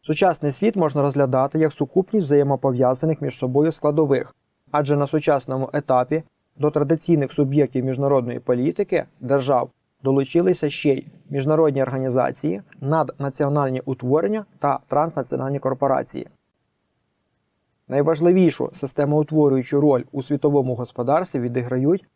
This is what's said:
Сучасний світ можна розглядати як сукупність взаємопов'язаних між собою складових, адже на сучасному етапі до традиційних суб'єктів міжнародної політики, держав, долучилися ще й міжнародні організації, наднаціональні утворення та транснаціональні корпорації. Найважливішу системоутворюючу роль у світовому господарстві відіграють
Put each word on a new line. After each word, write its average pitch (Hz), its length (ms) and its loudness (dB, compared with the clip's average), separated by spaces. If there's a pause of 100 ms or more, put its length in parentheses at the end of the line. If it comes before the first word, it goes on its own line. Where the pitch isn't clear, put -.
Сучасний 156 460 0
світ 214 240 -2
можна 151 260 0
розглядати 139 580 0
як 156 140 0
сукупність 185 520 -2
взаємопов'язаних 139 960 2
між 139 160 -6
собою 143 340 0
складових, 147 640 0 (360)
адже 147 260 0
на 143 100 0
сучасному 139 680 -2
етапі 147 500 0 (340)
до 147 140 0
традиційних 151 600 0
суб'єктів 135 540 0
міжнародної 131 540 0
політики, 143 680 -2 (140)
держав, 127 500 0 (340)
долучилися 147 640 0
ще 143 240 0
й - 140 -6 (220)
міжнародні 143 540 0
організації, 131 800 -2 (200)
наднаціональні 139 1040 -2
утворення 165 600 -2 (140)
та 139 280 0
транснаціональні 139 720 -2
корпорації. 135 680 -2 (1600)
Найважливішу 156 840 2
системоутворюючу 147 1080 0
роль 135 300 4
у 139 120 -6
світовому 139 520 0
господарстві 131 640 -2
відіграють 127 680 -2 (100)